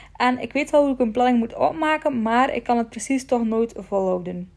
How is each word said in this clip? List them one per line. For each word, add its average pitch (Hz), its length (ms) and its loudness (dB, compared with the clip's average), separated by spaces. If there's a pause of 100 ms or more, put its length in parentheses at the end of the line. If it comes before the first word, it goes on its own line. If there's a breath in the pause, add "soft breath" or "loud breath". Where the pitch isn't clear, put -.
(160 loud breath)
En 247 240 0
ik 233 140 -10
weet 285 160 -2
wel 294 140 6
hoe 277 100 2
ik 254 60 -6
een 233 120 0
planning 247 280 2
moet 226 160 -4
opmaken, 302 640 0
maar 233 320 2
ik 233 100 -6
kan 240 140 0
het 233 120 -2
precies 262 360 -4
toch 233 200 0
nooit 226 320 -2
volhouden." 180 800 -4